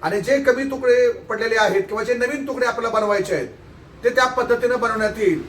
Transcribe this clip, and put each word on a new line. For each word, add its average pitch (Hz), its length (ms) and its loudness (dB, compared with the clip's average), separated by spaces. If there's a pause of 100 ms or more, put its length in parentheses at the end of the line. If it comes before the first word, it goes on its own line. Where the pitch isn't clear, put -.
आणि 196 180 -2
जे 277 220 2
कमी 262 200 2
तुकडे 247 480 2
पडलेले 220 460 -4
आहेत 196 240 2
किंवा 214 220 -4
जे 240 100 0
नवीन 277 340 -2
तुकडे 247 180 -2
आपल्याला 233 340 -2
बनवायचे 208 360 0
आहेत, 139 120 -4 (560)
ते 233 60 4
त्या 254 160 4
पद्धतीनं 247 540 0
बनवण्यात 220 380 0
येईल. 185 320 0